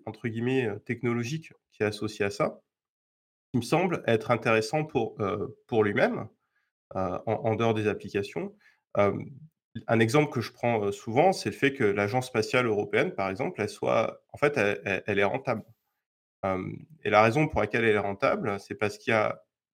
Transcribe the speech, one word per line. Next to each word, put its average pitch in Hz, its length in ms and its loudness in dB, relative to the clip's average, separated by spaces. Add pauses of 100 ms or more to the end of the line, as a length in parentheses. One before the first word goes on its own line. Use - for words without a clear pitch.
entre 113 220 -10
guillemets, 120 400 0
euh, 101 120 -4
technologique 120 720 -4 (180)
qui - 120 -4
est - 20 2
associé 104 400 -2
à 101 40 0
ça, - 300 -4 (920)
qui 120 60 2
me 113 40 -2
semble 170 440 0
être 113 240 2
intéressant 117 520 0
pour, 131 380 -2
euh, 98 360 -4 (100)
pour 110 180 2
lui-même, 131 420 0 (680)
euh, 92 300 -4
en, 113 80 0
en 110 220 0
dehors 113 180 2
des 107 140 0
applications. 101 640 -4 (440)
Euh, 101 200 2 (680)
un 117 120 4
exemple 147 340 4
que 120 80 -2
je - 100 -8
prends, 117 320 -2
euh, 101 80 0
souvent, 131 400 2
c'est - 200 -4
le - 40 -10
fait 139 180 2
que 120 100 -2
l'Agence 104 440 0
spatiale 120 380 0
européenne, 110 480 0
par 95 160 -2
exemple, 131 320 -4
elle 110 80 -2
soit, - 520 0 (120)
en - 40 -16
fait, 147 200 2
elle, 101 260 2
elle, 98 220 -2
elle 101 140 0
est 101 40 4
rentable. 113 400 -2 (800)
Euh, 92 260 -2 (320)
et 104 60 -2
la 104 120 8
raison 127 260 4
pour 113 140 -2
laquelle 117 220 0
elle 107 120 4
est 104 40 2
rentable, 101 600 -2
c'est - 160 -10
parce 104 220 -4
qu'il - 140 -4
y 113 40 4
a, - 280 0 (300)